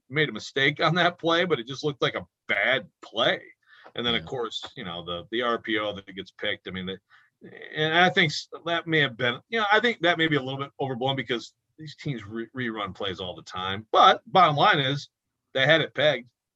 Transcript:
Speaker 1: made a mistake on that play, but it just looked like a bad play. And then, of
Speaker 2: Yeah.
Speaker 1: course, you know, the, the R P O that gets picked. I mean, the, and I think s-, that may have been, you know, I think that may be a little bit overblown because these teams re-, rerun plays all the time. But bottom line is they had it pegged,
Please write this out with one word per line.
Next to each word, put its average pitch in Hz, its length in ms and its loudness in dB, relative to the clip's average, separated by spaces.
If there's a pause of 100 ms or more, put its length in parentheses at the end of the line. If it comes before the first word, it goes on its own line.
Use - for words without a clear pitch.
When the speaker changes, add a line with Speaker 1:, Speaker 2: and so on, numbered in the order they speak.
Speaker 1:
made 143 220 0
a - 20 -8
mistake 139 500 -2
on 160 120 4
that 175 240 2
play, 165 260 2
but 156 160 0
it 113 60 -10
just 135 180 -10
looked 151 160 -4
like 143 140 0
a 98 120 -6 (220)
bad 110 380 0 (160)
play. 135 400 0 (540)
And 120 100 -2
then, 117 80 2
of 110 80 -2
Speaker 2:
Yeah. 80 60 -12
Speaker 1:
course, 120 360 -8 (120)
you 120 80 -12
know, 87 200 -10
the, 87 260 -8
the 117 120 -2
R 117 160 0
P 107 200 -2
O 104 140 -2
that 95 140 -12 (100)
gets 95 140 -12
picked. 101 380 -8
I - 20 -10
mean, 92 160 -8
the, 95 100 -8 (800)
and 156 160 0
I 175 160 6
think 175 240 2
s-, - 160 -8 (160)
that 165 220 -2
may 160 140 2
have 123 180 0
been, 123 220 -2 (100)
you 226 80 -2
know, 214 120 0
I 214 100 6
think 226 200 0
that 170 160 4
may 160 100 2
be 151 100 2
a 131 60 0
little 135 160 -6
bit 139 120 -8 (100)
overblown 135 360 -2
because 120 360 -4 (260)
these 156 180 -14
teams 123 300 -6
re-, 113 280 -8
rerun 110 400 -6
plays 95 260 -6
all 90 140 -8
the 80 80 -18
time. 95 480 -6
But 202 360 6
bottom 156 280 4
line 175 260 4
is 139 280 -2 (460)
they 131 100 2
had 156 160 6
it 120 140 -4
pegged, 131 340 0 (280)